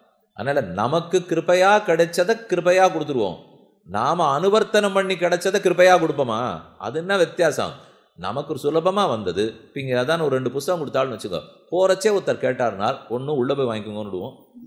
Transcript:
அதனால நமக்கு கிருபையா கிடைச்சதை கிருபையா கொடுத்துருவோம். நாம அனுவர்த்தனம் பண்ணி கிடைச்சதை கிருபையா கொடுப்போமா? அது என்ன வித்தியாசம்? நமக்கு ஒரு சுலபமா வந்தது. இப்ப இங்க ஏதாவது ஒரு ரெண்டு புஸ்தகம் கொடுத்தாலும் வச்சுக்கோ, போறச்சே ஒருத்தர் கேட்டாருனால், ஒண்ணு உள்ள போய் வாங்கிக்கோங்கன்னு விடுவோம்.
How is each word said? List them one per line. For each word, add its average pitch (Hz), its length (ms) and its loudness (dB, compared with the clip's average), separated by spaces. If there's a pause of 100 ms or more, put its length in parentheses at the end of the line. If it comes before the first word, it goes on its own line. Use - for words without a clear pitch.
(340)
அதனால 135 340 -2
நமக்கு 143 520 -2
கிருபையா 180 580 2
கிடைச்சதை 175 580 2 (140)
கிருபையா 185 400 4
கொடுத்துருவோம். 139 460 -2 (480)
நாம 143 560 0
அனுவர்த்தனம் 202 540 2
பண்ணி 190 220 0
கிடைச்சதை 175 440 0
கிருபையா 180 400 6
கொடுப்போமா? 123 640 -2 (160)
அது 117 220 -8
என்ன 190 180 -2
வித்தியாசம்? 143 680 0 (300)
நமக்கு 131 400 -8
ஒரு 127 60 -10
சுலபமா 170 480 0
வந்தது. 107 440 -2 (140)
இப்ப - 120 -12
இங்க 135 140 -4
ஏதாவது 147 300 0
ஒரு 135 120 0
ரெண்டு 131 160 -2
புஸ்தகம் 143 280 -4
கொடுத்தாலும் 131 380 -4
வச்சுக்கோ, 87 240 -6 (300)
போறச்சே 185 400 2
ஒருத்தர் 165 260 0
கேட்டாருனால், 123 600 -2 (120)
ஒண்ணு 135 260 -4
உள்ள 135 180 0
போய் 135 120 0
வாங்கிக்கோங்கன்னு 107 380 -6
விடுவோம். 101 320 -8 (320)